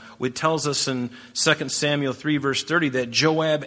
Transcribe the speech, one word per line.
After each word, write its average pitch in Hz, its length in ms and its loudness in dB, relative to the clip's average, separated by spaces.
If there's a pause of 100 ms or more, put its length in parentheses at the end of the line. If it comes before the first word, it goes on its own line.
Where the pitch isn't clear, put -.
(220)
It 127 160 -2
tells 156 320 0
us 135 180 0
in 123 240 -2 (220)
Second 147 400 2
Samuel 143 400 0
three, 151 240 -2
verse 135 260 0
thirty, 160 280 0
that 123 200 -2
Joab 151 560 2